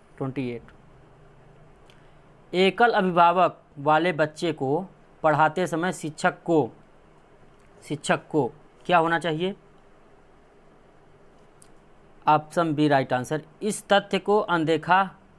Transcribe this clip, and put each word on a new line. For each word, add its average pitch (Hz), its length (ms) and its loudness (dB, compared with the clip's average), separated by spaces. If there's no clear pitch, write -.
ट्वेंटी 131 320 -6
एट, 117 120 -10
एकल 190 360 2
अभिभावक 180 720 2
वाले 156 340 2
बच्चे 156 400 -4
को 151 340 -4
पढ़ाते 156 440 2
समय 165 260 -4
शिक्षक 156 500 -4
को, 147 280 0
शिक्षक 156 400 -4
को 143 240 -2
क्या 180 120 4
होना 165 200 2
चाहिए? 170 380 -4
ऑप्शन 151 460 0
बी 151 140 2
राइट 135 240 0
आंसर, 127 300 -4
इस 202 300 -6
तथ्य 202 260 0
को 208 200 0
अनदेखा 170 720 0